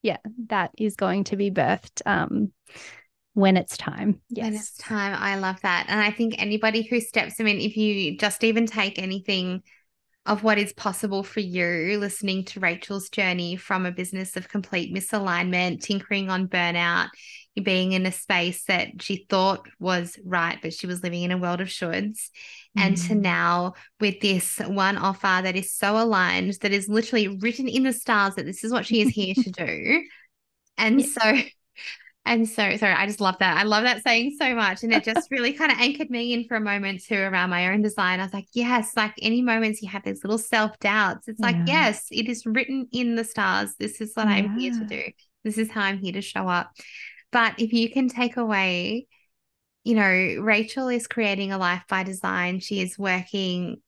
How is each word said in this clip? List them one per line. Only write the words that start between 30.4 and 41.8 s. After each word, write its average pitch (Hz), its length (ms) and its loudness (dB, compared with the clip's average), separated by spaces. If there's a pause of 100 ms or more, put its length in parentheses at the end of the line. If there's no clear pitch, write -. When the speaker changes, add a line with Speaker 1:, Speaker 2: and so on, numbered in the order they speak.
Speaker 2:
And 226 220 4
Speaker 1:
Yeah. 277 80 2
Speaker 2:
so, 233 300 4 (880)
and 226 220 2
so, 202 280 0
sorry, 214 180 4
I 196 140 4
just 208 140 -4
love 185 180 2
that. 180 180 4
I 190 60 4
love 214 220 4
that 233 180 2
saying 247 340 2
so 262 160 0
much. 208 300 0
And 226 100 2
it 226 120 2
just 226 220 0
Speaker 1:
<laughs> - 40 -6
Speaker 2:
really 262 220 2
kind 302 180 2
of - 80 2
anchored 285 300 0
me 240 240 -2
in 233 120 -2
for 233 120 -4
a - 40 0
moment 202 440 -2
too 220 100 -2
around 190 340 2
my 180 200 2
own 202 120 4
design. 196 380 0
I 190 40 -2
was 190 100 -6
like, 196 200 -8
"Yes, 240 440 0
like 214 240 0
any 233 200 2
moments 226 400 2
you 214 80 -10
have 196 140 -8
these 196 220 -6
little 214 120 0
self-doubts, 214 920 0
it's 220 100 -12
like, 180 160 2
Speaker 1:
Yeah. 262 320 4